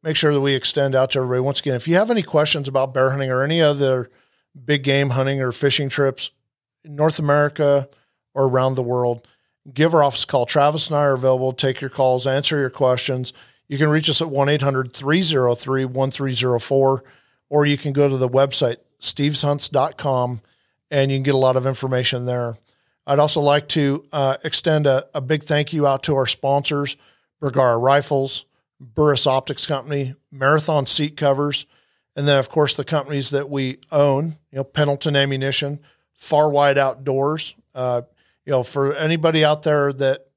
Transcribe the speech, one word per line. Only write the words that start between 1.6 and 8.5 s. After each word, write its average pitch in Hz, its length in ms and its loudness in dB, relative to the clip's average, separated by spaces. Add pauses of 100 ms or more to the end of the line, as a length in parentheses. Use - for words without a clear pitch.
if 120 120 -6
you 165 80 2
have 214 140 2
any 226 140 0
questions 147 440 0
about 135 260 -2
bear 131 180 2
hunting 135 180 -4
or 127 140 0
any 165 180 0
other 139 480 2 (560)
big 143 180 0
game 139 280 2
hunting 135 300 -2
or 127 100 -2
fishing 139 380 -2
trips 135 420 -2 (520)
in 147 120 -18
North 156 240 0
America 147 720 2 (440)
or 135 120 2
around 131 300 2